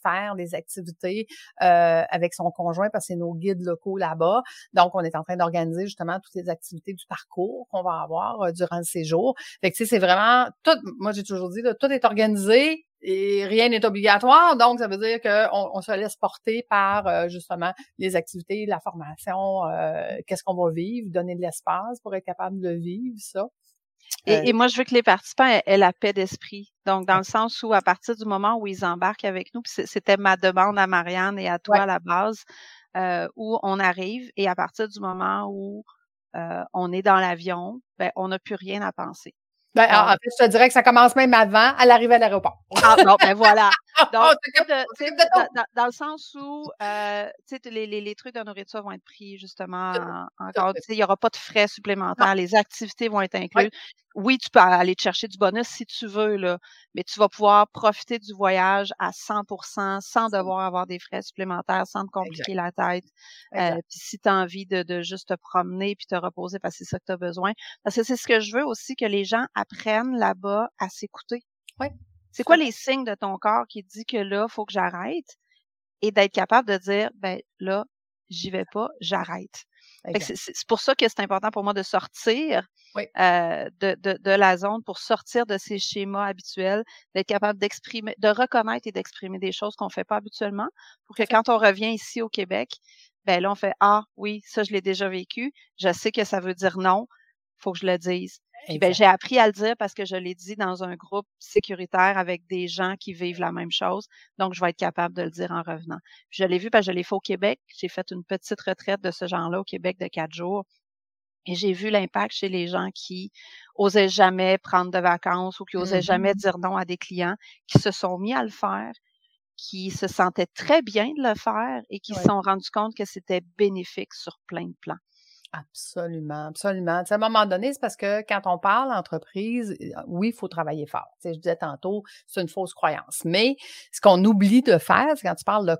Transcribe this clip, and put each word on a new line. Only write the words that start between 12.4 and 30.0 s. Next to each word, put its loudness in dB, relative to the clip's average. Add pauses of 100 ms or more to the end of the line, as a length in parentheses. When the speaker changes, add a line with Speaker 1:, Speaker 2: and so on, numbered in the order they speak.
Speaker 1:
et -2
rien 2
n'est 2
obligatoire. 6
Donc, 6
ça -2
veut -4
dire -2
qu'on, 0
on -6
se -10
laisse -4
porter -4
par, 2
euh, 0
justement, -6 (240)
les -4
activités, -4
la -2
formation, -6
euh, -4 (100)
qu'est-ce -6
qu'on -4
va 0
vivre, -6
donner -4
de -8
l'espace -6
pour -10
être -8
capable -8
de -4
le -4
vivre, -8
ça. -8 (800)
Speaker 2:
Et, 4
Speaker 1:
Euh, 2
Speaker 2:
et 4
moi, 4
je -2
veux 0
que -4
les 4
participants 4
aient, 4
aient 4
la 6
paix -2
d'esprit. -6 (140)
Donc, -2
dans 4
Speaker 1:
Ouais. 4
Speaker 2:
le -2
sens -2
où, 0
à 4
partir 0
du -12
moment 0
où -8
ils -6
embarquent -2
avec -6
nous, -10
puis -16
c'est, -6
c'était 0